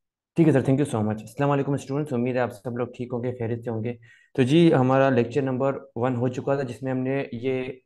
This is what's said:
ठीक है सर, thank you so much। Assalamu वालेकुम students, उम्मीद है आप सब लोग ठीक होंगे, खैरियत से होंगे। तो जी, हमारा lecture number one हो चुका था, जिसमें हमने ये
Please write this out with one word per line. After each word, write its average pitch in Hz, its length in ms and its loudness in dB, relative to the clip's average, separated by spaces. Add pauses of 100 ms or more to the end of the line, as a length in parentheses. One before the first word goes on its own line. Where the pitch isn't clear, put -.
(380)
ठीक 165 100 6
है 143 60 6
सर, 131 80 4
thank 131 200 2
you 139 140 -2
so 107 80 0
much। 107 180 -2
Assalamu - 280 -4
वालेकुम 139 260 0
students, 135 380 -6
उम्मीद 120 220 -2
है 127 60 0
आप 117 80 -2
सब 120 280 -12
लोग 120 200 -6
ठीक 120 140 -8
होंगे, 123 200 -6
खैरियत 120 320 -6
से 123 60 -8
होंगे। 117 300 -6 (360)
तो 135 80 4
जी, 160 280 6
हमारा 135 380 4
lecture 120 320 2
number 135 560 -2
one 123 180 0
हो 120 140 0
चुका 139 280 -2
था, 143 60 -2
जिसमें 123 280 -8
हमने 131 420 -4
ये 127 520 -6